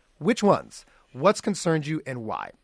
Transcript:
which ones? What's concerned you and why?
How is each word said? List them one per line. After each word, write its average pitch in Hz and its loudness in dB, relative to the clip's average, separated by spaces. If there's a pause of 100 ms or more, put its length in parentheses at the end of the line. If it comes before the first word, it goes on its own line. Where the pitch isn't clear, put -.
(200)
which 214 0
ones? 127 2 (260)
What's 170 2
concerned 160 0
you 156 -6
and 127 -10
why? 52 -8 (120)